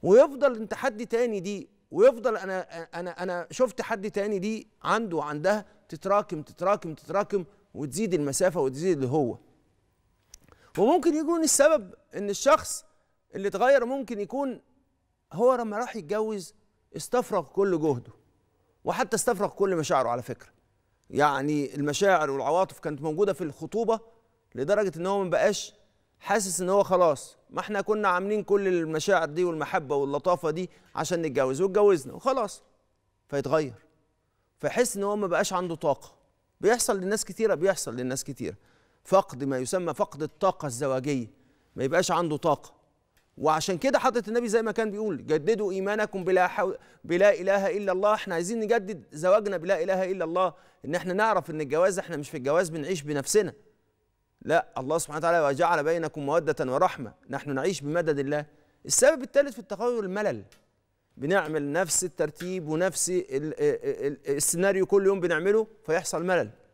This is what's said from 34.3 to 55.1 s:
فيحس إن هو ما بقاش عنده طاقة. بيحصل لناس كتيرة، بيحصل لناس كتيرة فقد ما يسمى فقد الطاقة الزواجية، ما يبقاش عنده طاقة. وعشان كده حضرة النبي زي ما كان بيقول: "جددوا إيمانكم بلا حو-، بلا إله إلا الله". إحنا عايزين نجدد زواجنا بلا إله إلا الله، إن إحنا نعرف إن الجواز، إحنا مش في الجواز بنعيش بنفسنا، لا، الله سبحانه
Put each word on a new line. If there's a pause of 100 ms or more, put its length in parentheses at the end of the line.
فيحس
إن
هو
ما
بقاش
عنده
طاقة. (460)
بيحصل
لناس
كتيرة،
بيحصل
لناس
كتيرة (480)
فقد
ما
يسمى
فقد
الطاقة
الزواجية، (480)
ما
يبقاش
عنده
طاقة. (640)
وعشان
كده
حضرة
النبي
زي
ما
كان
بيقول:
"جددوا
إيمانكم
بلا
حو-، (300)
بلا
إله
إلا
الله".
إحنا
عايزين
نجدد
زواجنا
بلا
إله
إلا
الله، (320)
إن
إحنا
نعرف
إن
الجواز،
إحنا
مش
في
الجواز
بنعيش
بنفسنا، (880)
لا، (100)
الله
سبحانه